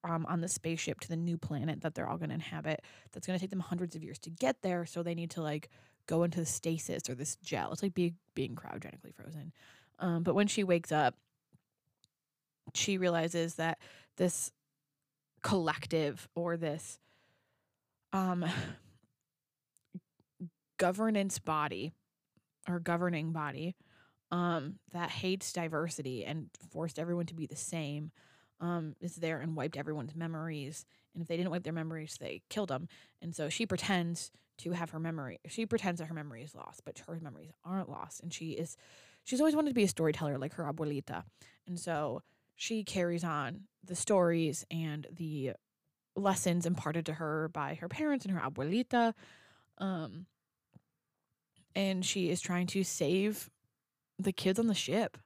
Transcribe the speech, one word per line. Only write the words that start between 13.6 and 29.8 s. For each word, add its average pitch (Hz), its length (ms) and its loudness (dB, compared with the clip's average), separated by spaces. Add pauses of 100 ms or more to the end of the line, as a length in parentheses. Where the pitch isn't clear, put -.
this - 340 2 (920)
collective 160 920 2
or 170 220 0
this, 160 420 -4 (1120)
um, 185 320 2 (2250)
governance 196 600 2
body 151 560 -2 (720)
or 175 120 0
governing 170 520 2
body, 151 440 -4 (560)
um, 175 480 0 (120)
that 170 200 -2
hates 190 420 -2
diversity 156 720 -2
and 151 240 -4 (220)
forced 160 260 -4
everyone 170 300 0
to 170 80 -8
be 156 100 -4
the 156 100 -8
same, 151 560 -4 (480)
um, 170 400 -2
is 170 180 -8
there 165 220 0
and 160 160 -2
wiped 143 220 -2
everyone's 151 380 -4